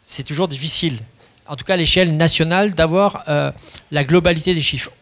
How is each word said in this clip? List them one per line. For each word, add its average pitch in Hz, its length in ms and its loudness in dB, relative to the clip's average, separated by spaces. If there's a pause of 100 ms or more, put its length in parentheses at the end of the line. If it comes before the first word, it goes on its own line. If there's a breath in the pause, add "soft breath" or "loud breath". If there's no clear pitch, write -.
C'est - 220 -12
toujours 156 240 -4
difficile, 143 520 -4 (480 soft breath)
en - 80 -10
tout - 80 -14
cas 190 120 0
à - 20 0
l'échelle 165 400 2
nationale, 165 580 2
d'avoir, 175 540 2
euh, 147 220 0 (400 loud breath)
la 147 120 0
globalité 170 500 2
des 160 80 0
chiffres. - 300 -4 (100)